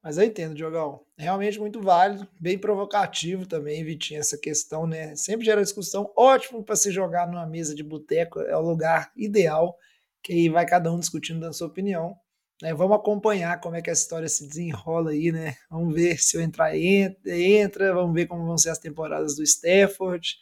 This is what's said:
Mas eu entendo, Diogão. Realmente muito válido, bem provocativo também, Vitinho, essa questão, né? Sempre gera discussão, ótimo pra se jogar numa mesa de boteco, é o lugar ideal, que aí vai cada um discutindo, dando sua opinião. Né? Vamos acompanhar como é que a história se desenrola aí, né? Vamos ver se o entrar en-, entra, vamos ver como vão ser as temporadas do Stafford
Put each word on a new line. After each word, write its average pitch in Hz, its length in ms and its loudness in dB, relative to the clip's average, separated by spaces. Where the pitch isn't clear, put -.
Mas 156 140 -6
eu 196 60 6
entendo, 170 320 -2
Diogão. 160 500 -6
Realmente 196 440 -4
muito 214 200 -8
válido, 196 480 4
bem 180 180 -2
provocativo 190 880 -2
também, 156 380 -6
Vitinho, 151 360 -8
essa 147 160 -4
questão, 156 520 -4
né? 156 280 -6
Sempre 220 300 -4
gera 214 160 4
discussão, 196 560 -4
ótimo 254 460 6
pra 214 120 -4
se 202 160 2
jogar 175 360 -2
numa 175 180 -8
mesa 160 300 -8
de 151 80 -10
boteco, 156 560 -2
é - 180 -2
o 160 40 2
lugar 165 540 0
ideal, 175 640 2
que 180 100 -6
aí 170 160 6
vai 170 160 4
cada 170 260 2
um 170 80 -2
discutindo, 165 400 -6
dando 160 140 -8
sua 170 140 -8
opinião. 190 480 -4
Né? 160 140 -4
Vamos 185 240 4
acompanhar 202 600 0
como 170 160 -8
é 170 60 -4
que 165 100 -6
a - 20 -2
história 160 340 -2
se 147 200 -4
desenrola 160 640 -4
aí, 160 200 0
né? 160 240 -6
Vamos 160 240 -2
ver 170 240 2
se - 200 0
o 165 40 -2
entrar 160 340 0
en-, 190 400 2
entra, 190 680 4
vamos 175 220 2
ver 170 100 2
como 170 200 -8
vão 165 120 -2
ser 165 140 4
as - 80 -6
temporadas 156 560 -6
do 151 80 -6
Stafford 185 1000 2